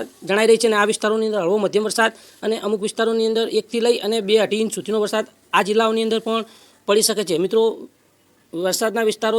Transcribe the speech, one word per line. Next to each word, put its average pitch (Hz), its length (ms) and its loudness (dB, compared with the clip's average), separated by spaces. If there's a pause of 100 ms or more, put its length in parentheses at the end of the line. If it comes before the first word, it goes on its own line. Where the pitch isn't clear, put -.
(260)
જણાઈ 214 240 2
રહી 226 120 6
છે 233 80 4
અને 214 80 2
આ 208 140 4
વિસ્તારોની 220 360 -2
અંદર 208 160 -2
હળવો 196 140 2
મધ્યમ 196 300 0
વરસાદ 220 240 0 (300)
અને 220 220 -2
અમુક 208 220 -2
વિસ્તારોની 226 440 0
અંદર 226 160 0 (120)
એકથી 220 280 -4
લઈ 240 180 4
અને 220 180 -2
બે 202 120 2 (100)
અઢી 208 200 0
ઇંચ 214 120 -4
સુધીનો 208 280 -4
વરસાદ 214 220 -2 (300)
આ 202 120 4
જિલ્લાઓની 220 380 0
અંદર 220 200 -2
પણ 220 160 -2 (440)
પડી 214 220 2
શકે 180 200 -2
છે. 175 100 -2
મિત્રો, 190 240 0 (880)
વરસાદના 196 580 -2
વિસ્તારો 220 280 -2